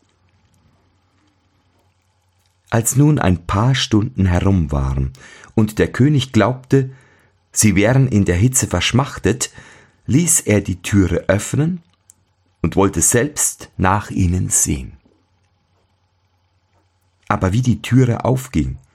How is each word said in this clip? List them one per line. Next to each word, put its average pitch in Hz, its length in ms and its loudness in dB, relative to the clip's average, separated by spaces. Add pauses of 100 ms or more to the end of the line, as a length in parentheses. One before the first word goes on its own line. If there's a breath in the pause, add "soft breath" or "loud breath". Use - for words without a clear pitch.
(2750)
Als 113 280 -2
nun 147 220 4
ein 90 280 0
paar 120 280 0
Stunden 107 520 0
herum 90 440 0
waren 67 440 -4 (400 loud breath)
und 107 240 0
der 85 120 2
König 139 420 0
glaubte, 131 580 0 (600 loud breath)
sie 208 260 2
wären 123 320 4
in 101 180 2
der 87 100 0
Hitze 123 300 0
verschmachtet, 117 840 -2 (540 loud breath)
ließ 156 360 0
er 104 200 0
die 95 220 -6
Türe 90 480 0
öffnen 147 520 -2 (760)
und - 160 -4
wollte 190 240 2
selbst - 760 -2
nach 95 320 0
ihnen 90 400 -2
sehen. - 480 -4 (2250)
Aber 98 260 -2
wie 120 100 0
die 123 200 0
Türe 120 420 2
aufging, 80 540 -4 (160)